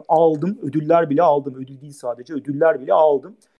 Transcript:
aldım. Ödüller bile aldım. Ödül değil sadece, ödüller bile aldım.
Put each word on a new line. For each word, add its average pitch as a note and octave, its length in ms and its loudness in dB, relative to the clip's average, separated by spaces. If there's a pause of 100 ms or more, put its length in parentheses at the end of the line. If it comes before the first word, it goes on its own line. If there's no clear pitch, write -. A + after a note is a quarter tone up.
aldım. E3 540 0
Ödüller D#3 480 0
bile C#3+ 120 0
aldım. C#3+ 340 0
Ödül C3 260 -20
değil D3 120 -20
sadece, B2 400 -12
ödüller D3 480 -2
bile E3 120 -2
aldım. D#3 440 2 (220)